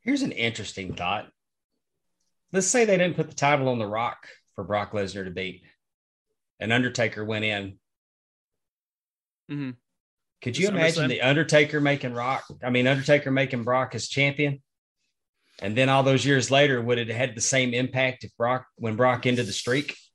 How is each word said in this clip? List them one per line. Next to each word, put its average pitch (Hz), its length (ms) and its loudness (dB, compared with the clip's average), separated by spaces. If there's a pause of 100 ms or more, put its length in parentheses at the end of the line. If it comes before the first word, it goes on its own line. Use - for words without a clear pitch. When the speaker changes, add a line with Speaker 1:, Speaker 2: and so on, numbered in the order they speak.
Speaker 1:
Here's 262 220 0
an - 100 -2
interesting 104 600 -6
thought. 90 360 -6 (1200)
Let's 185 140 0
say 240 180 4
they 196 140 4
didn't 170 180 2
put 156 120 -2
the - 60 -18
title 143 340 2
on 123 100 0
The 107 80 -2
Rock 110 400 -4 (280)
for 101 100 -8
Brock 101 280 -2
Lesnar 98 320 -4
to 92 60 -8
beat, 92 320 -8 (960)
and 107 120 -4
Undertaker 120 520 0
went 107 220 -4
in. 101 320 -4 (1700)
Speaker 2:
Mm-hmm. 143 200 -6 (720)
Speaker 1:
Could 120 160 -4
you 185 100 2
Speaker 2:
SummerSlam? - 20 2
Speaker 1:
imagine 165 380 2
The 120 140 -2
Undertaker 151 580 4
making 139 340 0
Rock, 123 300 -4 (200)
I 127 60 -2
mean, 123 160 4
Undertaker 139 440 4
making 131 340 0
Brock 127 280 0
his 110 160 -8
champion? 139 540 0 (1000)
And 104 160 -4
then 131 120 2
all 135 140 4
those 131 240 4
years 135 240 2
later, 135 320 4
would 120 160 0
it 117 100 -4
have 113 80 -6
had 120 200 -2
the 113 40 -8
same 127 340 0
impact 127 500 -2
if - 120 -18
Brock, 127 300 -2 (100)
when 110 200 -4
Brock 123 300 2
ended 123 200 2
the 101 60 -8
streak? 139 440 -4 (180)